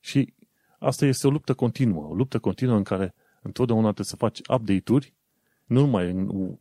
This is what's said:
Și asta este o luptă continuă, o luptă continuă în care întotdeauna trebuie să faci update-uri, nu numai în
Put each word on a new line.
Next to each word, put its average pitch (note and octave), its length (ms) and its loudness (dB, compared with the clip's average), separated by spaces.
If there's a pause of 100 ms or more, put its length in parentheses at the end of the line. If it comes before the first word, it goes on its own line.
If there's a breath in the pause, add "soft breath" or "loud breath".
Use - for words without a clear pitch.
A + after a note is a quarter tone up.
Și - 320 0 (460)
asta C#3 280 -2
este C3+ 200 0
o C3+ 40 6
luptă C#3+ 240 -2
continuă, A2+ 540 0
o D#2 60 -10
luptă A#2 240 -2
continuă A2+ 380 0
în G2+ 60 2
care F#2+ 320 -2 (280)
întotdeauna A2+ 420 0
trebuie G#2 220 0
să - 100 -10
faci - 220 -2
update-uri, G#2+ 760 0 (580)
nu B2 80 6
numai G#2 300 2
în F#2 180 -2 (320)